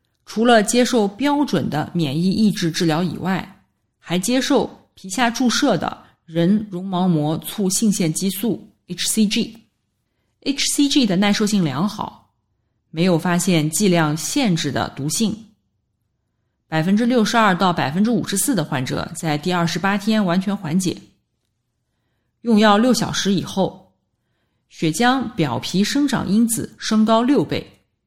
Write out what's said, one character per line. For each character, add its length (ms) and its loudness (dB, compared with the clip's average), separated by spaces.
除 220 -2
了 160 6
接 220 2
受 240 0
标 360 -2
准 240 -2
的 240 -4
免 240 -2
疫 140 0
抑 220 2
制 180 -4
治 160 -2
疗 160 2
以 160 -4
外， 460 -6
还 200 -6
接 220 0
受 300 0
皮 160 -16
下 180 0
注 220 0
射 260 2
的 280 -6
人 460 2
绒 140 -10
毛 240 -2
膜 300 0
促 300 -4
性 240 0
腺 220 0
激 160 -4
素 420 -6
H 220 -6
C 180 2
G。 320 -4
H 220 -4
C 140 2
G 180 2
的 100 0
耐 160 2
受 140 0
性 180 2
良 240 -2
好， 460 -12
没 140 -2
有 140 4
发 200 0
现 320 2
剂 180 2
量 260 2
限 400 0
制 160 -2
的 200 -2
毒 180 -6
性。 260 -2
百 140 -2
分 120 2
之 120 2
六 180 2
十 100 -2
二 220 4
到 160 2
百 180 -2
分 140 0
之 60 2
五 160 0
十 100 -4
四 180 0
的 80 0
患 220 -4
者 320 -6
在 220 -2
第 160 -2
二 120 2
十 120 -2
八 180 -2
天 260 0
完 160 0
全 160 -2
缓 240 -2
解。 220 -4
用 160 4
药 180 6
六 160 4
小 180 -2
时 220 -2
以 100 0
后， 520 -4
血 220 -4
浆 440 0
表 240 -2
皮 240 -2
生 240 0
长 220 -2
因 180 2
子 300 -4
升 300 0
高 160 2
六 200 2
倍， 240 -6